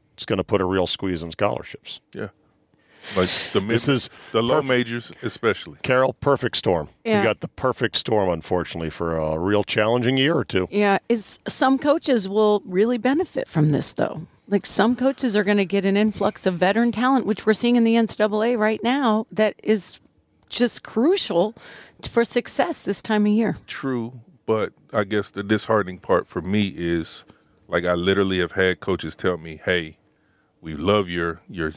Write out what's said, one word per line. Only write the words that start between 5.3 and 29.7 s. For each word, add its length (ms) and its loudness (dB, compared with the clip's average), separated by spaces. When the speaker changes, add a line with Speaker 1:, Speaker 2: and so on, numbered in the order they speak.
Speaker 1:
Carol, 320 2
perfect 440 0
storm. 320 0
Speaker 3:
Yeah. 160 2
Speaker 1:
We 20 0
got 160 0
the 80 -10
perfect 480 -2
storm, 340 0
unfortunately, 600 -2
for 280 -4
a 220 -2
real 240 2
challenging 540 0
year 180 2
or 80 0
two. 260 -2
Speaker 3:
Yeah, 280 2
is, 400 -2
some 320 2
coaches 480 0
will 380 2
really 320 2
benefit 500 -2
from 240 2
this, 220 0
though. 340 -4
Like, 160 0
some 320 2
coaches 400 0
are 80 2
gonna 180 2
get 220 0
an 100 2
influx 500 0
of 100 2
veteran 360 2
talent, 340 2
which 200 -2
we're 80 4
seeing 240 2
in 80 4
the 100 4
N 140 2
C 80 -8
double 260 0
A 140 0
right 260 0
now, 480 2
that 320 0
is 380 -2
just 340 -2
crucial 720 0
for 160 2
success 580 -2
this 180 -2
time 240 2
of 60 4
year. 240 2
Speaker 2:
True, 520 -6
but 280 0
I 120 2
guess 240 -2
the 140 -8
disheartening 560 0
part 280 0
for 140 -6
me 340 0
is, 480 -4
like, 160 0
I 80 2
literally 460 2
have 140 -2
had 260 2
coaches 360 -4
tell 220 -2
me, 260 -14
"Hey, 340 -2